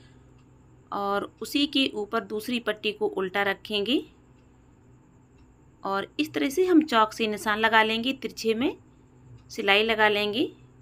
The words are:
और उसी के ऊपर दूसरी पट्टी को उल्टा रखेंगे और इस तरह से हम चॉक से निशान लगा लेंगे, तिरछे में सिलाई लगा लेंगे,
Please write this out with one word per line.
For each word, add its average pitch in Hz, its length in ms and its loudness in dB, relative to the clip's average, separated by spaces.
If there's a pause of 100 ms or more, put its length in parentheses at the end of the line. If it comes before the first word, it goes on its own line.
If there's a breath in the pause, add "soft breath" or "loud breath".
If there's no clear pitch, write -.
(920 soft breath)
और 202 380 -4 (120)
उसी 285 260 -2
के 269 180 0 (100)
ऊपर 214 300 -4
दूसरी 220 360 -6
पट्टी 214 300 -4
को 214 160 -2
उल्टा 196 360 -2
रखेंगे 202 580 -2 (1800)
और 196 240 -4 (120)
इस 302 140 -4
तरह 285 160 -2
से 370 160 0
हम 359 180 6
चॉक 233 300 2
से 226 140 -2
निशान 214 320 -2
लगा 220 240 6
लेंगे, 226 300 0
तिरछे 226 400 -4
में 247 220 -2 (760)
सिलाई 202 340 2
लगा 220 260 4
लेंगे, 208 420 0 (300)